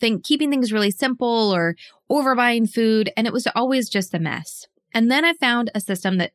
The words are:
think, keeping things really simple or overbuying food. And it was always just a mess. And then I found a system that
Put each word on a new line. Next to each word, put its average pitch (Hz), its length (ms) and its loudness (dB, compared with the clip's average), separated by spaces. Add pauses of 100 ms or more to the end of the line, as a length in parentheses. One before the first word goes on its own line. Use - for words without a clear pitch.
think, 226 240 0
keeping 294 260 0
things 254 220 0
really 208 200 2
simple 233 640 0
or 170 200 0 (360)
overbuying 240 640 2
food. 220 440 2
And 226 100 0
it 220 60 -2
was - 220 -2
always 254 340 0
just 196 260 -4
a 170 40 -4
mess. - 480 -8 (260)
And 226 180 2
then 285 140 2
I 339 100 4
found 240 400 0
a 214 60 -2
system 190 380 -2
that 175 160 -2